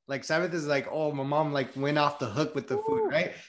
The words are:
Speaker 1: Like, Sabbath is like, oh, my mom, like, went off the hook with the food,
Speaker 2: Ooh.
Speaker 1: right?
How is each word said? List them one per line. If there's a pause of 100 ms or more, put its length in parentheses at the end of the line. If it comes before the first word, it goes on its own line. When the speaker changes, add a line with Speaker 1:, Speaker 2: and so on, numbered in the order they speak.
Speaker 1:
Like,
Sabbath
is
like,
oh,
my
mom,
like,
went
off
the
hook
with
the
food,
Speaker 2:
Ooh.
Speaker 1:
right? (180)